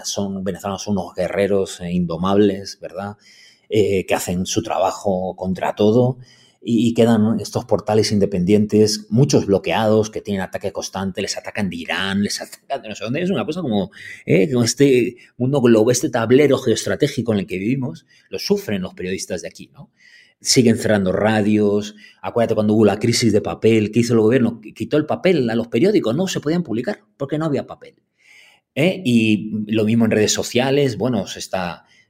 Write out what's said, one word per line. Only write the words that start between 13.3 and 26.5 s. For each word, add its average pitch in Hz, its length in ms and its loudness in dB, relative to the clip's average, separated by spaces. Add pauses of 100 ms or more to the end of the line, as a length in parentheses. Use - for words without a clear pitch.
cosa 160 160 -8
como, 107 300 -2 (340)
eh, 170 240 2
como 123 140 2
este 123 540 2 (200)
mundo 131 240 0
globo, 117 300 6
este 143 180 0
tablero 127 480 4
geoestratégico 110 760 -2
en 101 60 0
el 90 80 -6
que 92 100 -8
vivimos, 131 480 -4 (240)
lo 95 100 -10
sufren - 420 -4
los 90 120 -10
periodistas 92 480 -8
de 87 80 -14
aquí, - 240 -20
¿no? - 180 -20 (480)
Siguen 117 380 2
cerrando 101 340 0
radios. 104 840 0 (260)
Acuérdate 113 320 -2
cuando 107 220 2
hubo 110 100 6
la 98 140 4
crisis 117 340 2
de 104 80 4
papel, 107 500 2
¿qué 120 80 2
hizo 117 140 2
el 113 80 4
gobierno? 117 400 2
Qu-, - 120 -18
quitó - 220 -6
el 151 120 0
papel 127 420 0
a 113 60 -2
los 117 120 -2
periódicos, 135 480 2
no 185 120 -2
se 156 120 -6
podían 170 240 -2